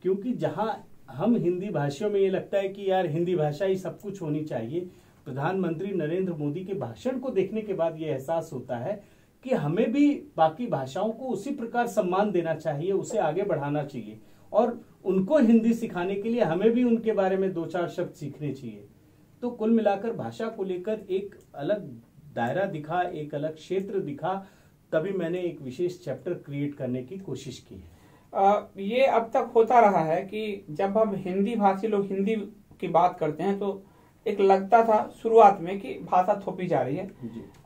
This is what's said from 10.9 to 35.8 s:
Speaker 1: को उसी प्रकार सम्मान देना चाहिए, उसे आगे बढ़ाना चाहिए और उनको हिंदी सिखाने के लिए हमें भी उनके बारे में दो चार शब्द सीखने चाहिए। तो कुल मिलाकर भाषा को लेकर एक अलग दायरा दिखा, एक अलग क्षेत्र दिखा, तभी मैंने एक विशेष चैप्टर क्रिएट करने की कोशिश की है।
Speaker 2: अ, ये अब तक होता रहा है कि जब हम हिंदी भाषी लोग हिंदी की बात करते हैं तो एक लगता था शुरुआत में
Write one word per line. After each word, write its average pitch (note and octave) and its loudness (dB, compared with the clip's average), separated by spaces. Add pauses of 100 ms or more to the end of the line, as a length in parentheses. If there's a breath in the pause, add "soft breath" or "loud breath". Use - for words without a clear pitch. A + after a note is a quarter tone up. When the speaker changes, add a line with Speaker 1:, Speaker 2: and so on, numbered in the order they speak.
Speaker 1:
को C4 -12
उसी B3+ -6
प्रकार A#3 -4
सम्मान G3+ 0
देना E3 0
चाहिए, D#3 -4
उसे F#3+ -2
आगे E3+ 0
बढ़ाना D3 -2
चाहिए A2 -12 (320 soft breath)
और A#3 2 (240 loud breath)
उनको F#3+ 4
हिंदी A3+ 6
सिखाने F#3+ -4
के G3+ -4
लिए A#3 0
हमें F#3+ 4
भी B3 2
उनके A3 2
बारे F#3+ 2
में F#3+ 0
दो E3 -4
चार F3 -4
शब्द - -4
सीखने C#3+ -8
चाहिए। G#2 -12 (580 soft breath)
तो A#3+ -4
कुल A3 0
मिलाकर G#3 4
भाषा B2+ -6
को G3 -6
लेकर F#3 -4 (120)
एक G3+ -4 (200)
अलग F3+ -2 (560)
दायरा C3 -2
दिखा, D#3 -4
एक D#3 -8
अलग D3+ -4
क्षेत्र G3 -4
दिखा, E3+ -6 (460 soft breath)
तभी E3 0
मैंने F3+ -4
एक D#3+ -6
विशेष C#3+ -6
चैप्टर D3+ -6
क्रिएट C#3+ -6
करने B2+ -6
की F#3 -12
कोशिश C3 -12
की - -18
है। - -20 (340 soft breath)
Speaker 2:
अ, G3 4 (100)
ये A#3 2
अब A#3 2
तक A#3+ 0
होता A#3 6
रहा F#3+ 6
है E3 0
कि G3+ -6
जब G3 0
हम G#3 2
हिंदी G3 0
भाषी G3+ 2
लोग G3+ 0
हिंदी G3 0 (440)
की F3+ -2
बात F3 4
करते D#3 -2
हैं G3 0
तो G3 -4 (400 soft breath)
एक G3+ 0
लगता G3 6
था G#3+ 2
शुरुआत A3 10
में F#3 -6